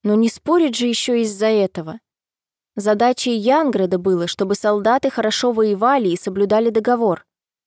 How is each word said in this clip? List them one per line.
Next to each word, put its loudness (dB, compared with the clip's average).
Но 2
не 2
спорить 0
же -2
ещё -2
из-за 0
этого. -2
Задачей 0
Янграда 0
было, 0
чтобы -4
солдаты 0
хорошо -2
воевали 2
и -2
соблюдали 0
договор. 0